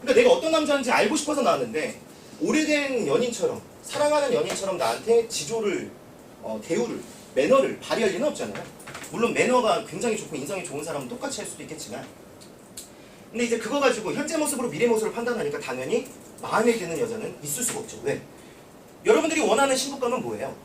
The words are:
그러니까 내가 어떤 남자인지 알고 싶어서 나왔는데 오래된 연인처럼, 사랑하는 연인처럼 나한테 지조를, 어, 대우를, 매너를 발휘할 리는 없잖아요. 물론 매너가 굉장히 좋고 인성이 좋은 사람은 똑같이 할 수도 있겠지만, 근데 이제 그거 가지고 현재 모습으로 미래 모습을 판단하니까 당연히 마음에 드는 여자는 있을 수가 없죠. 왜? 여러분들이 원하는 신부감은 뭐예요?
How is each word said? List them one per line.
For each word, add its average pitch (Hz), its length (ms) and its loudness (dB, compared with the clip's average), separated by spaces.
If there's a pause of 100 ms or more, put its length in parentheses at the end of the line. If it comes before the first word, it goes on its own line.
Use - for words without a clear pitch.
그러니까 247 200 6
내가 247 140 10
어떤 320 160 0
남자인지 285 400 2
알고 - 240 4
싶어서 294 260 0
나왔는데 190 600 0 (400)
오래된 277 640 0
연인처럼, 190 540 0 (220)
사랑하는 294 500 2
연인처럼 190 440 -2
나한테 226 500 2
지조를, 156 640 -4 (520)
어, 107 220 -8
대우를, - 380 -2 (340)
매너를 196 440 4
발휘할 - 320 0
리는 208 160 0
없잖아요. 214 360 -6 (480)
물론 220 220 0
매너가 220 520 4
굉장히 214 320 -2
좋고 151 180 -10
인성이 147 280 -6
좋은 143 200 -8
사람은 147 260 -6
똑같이 - 320 -8
할 - 80 -10
수도 - 140 -12
있겠지만, 110 420 -12 (1300)
근데 233 140 -2
이제 226 140 0
그거 262 200 -2
가지고 - 340 2
현재 302 240 -2
모습으로 269 320 -2
미래 185 180 2
모습을 214 260 4
판단하니까 240 460 -4
당연히 131 480 -4 (340)
마음에 226 360 2
드는 165 220 -4
여자는 - 440 -4
있을 147 200 -4
수가 - 180 -2
없죠. - 220 -14
왜? - 180 -2 (840)
여러분들이 320 360 4
원하는 269 340 4
신부감은 247 460 -2
뭐예요? 117 440 -6